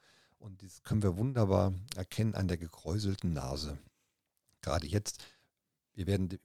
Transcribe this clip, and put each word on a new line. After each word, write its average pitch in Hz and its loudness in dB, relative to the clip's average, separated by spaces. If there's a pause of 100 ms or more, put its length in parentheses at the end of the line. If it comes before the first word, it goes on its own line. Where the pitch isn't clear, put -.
(380)
und 95 -16
das - -20
können 107 0
wir 92 4
wunderbar 98 4 (240)
erkennen 110 0
an 95 2
der 85 0
gekräuselten 92 -2
Nase. 71 -4 (840)
Gerade 76 -2
jetzt, 101 -2 (680)
wir 92 -6
werden 95 2
de-, 92 -10